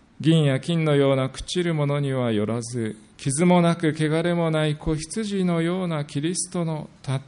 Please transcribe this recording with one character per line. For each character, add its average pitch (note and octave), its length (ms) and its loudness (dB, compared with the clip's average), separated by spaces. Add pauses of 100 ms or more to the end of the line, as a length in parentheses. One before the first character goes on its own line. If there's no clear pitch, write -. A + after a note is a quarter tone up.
(200)
銀 D#3 240 4
や C3+ 140 2
金 E3 260 -2
の D3 120 4
よ C#3 160 4
う C3+ 40 2
な C3 120 0
朽 - 160 -10
ち - 180 -2
る E3+ 120 0
も D3 120 0
の C#3+ 140 0
に C#3 120 -2
は B2 200 0
よ G#2 120 2
ら A2+ 160 -2
ず、 A#2 360 -6 (200)
傷 C#3 280 -2
も F3+ 180 6
な E3+ 140 4
く D#3+ 200 0
汚 D#3 260 0
れ F3 120 0
も E3 160 0
な D#3 160 0
い D3+ 100 0
子 D#3 200 -2
羊 G3 480 -4
の E3+ 180 0
よ F3+ 220 -2
う F3 40 -2
な D#3 160 -4
キ D3 160 -6
リ E3+ 160 -2
ス - 140 -6
ト F3 140 -4
の D#3 260 -6 (120)
た C3+ 140 -4
っ C#3 120 -6